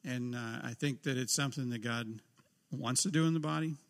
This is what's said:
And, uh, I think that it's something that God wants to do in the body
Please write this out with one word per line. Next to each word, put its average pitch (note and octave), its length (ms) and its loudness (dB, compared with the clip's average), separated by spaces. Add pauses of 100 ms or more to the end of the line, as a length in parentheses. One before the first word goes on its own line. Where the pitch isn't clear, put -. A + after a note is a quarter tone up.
And, B2 320 -2
uh, A#2 280 -4
I A#2+ 100 -6
think C#3 300 -2
that C3 140 0
it's B2+ 160 0
something C3+ 360 0
that A#2+ 100 -2
God A#2 280 -2 (640)
wants B2+ 320 0
to F#3+ 80 2
do D#3+ 140 6
in E3 80 6
the D#3+ 60 2
body D#3 360 0 (140)